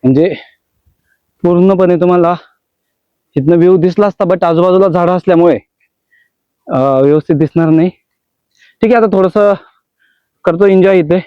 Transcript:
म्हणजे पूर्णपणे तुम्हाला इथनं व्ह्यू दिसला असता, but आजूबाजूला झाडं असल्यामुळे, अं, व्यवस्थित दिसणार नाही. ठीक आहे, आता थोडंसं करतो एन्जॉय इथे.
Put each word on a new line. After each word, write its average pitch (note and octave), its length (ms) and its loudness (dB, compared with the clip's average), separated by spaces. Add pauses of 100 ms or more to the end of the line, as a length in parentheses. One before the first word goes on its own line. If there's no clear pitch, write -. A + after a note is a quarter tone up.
म्हणजे C#3+ 300 0 (1080)
पूर्णपणे F3+ 540 0
तुम्हाला F3 380 0 (1000)
इथनं D3 200 0
व्ह्यू F3+ 200 2
दिसला F3+ 300 0
असता, G3+ 180 -4
but F3+ 200 -2
आजूबाजूला F3+ 440 0
झाडं F3 240 -2
असल्यामुळे, F3 420 0 (1160)
अं, C3+ 300 0
व्यवस्थित D3+ 340 0
दिसणार D#3+ 320 -2
नाही. D#3+ 200 0 (920)
ठीक A3+ 120 2
आहे, A3+ 100 2
आता G3+ 120 -2
थोडंसं G3 380 0 (920)
करतो F3+ 220 0
एन्जॉय F#3+ 320 2
इथे. F3 280 -2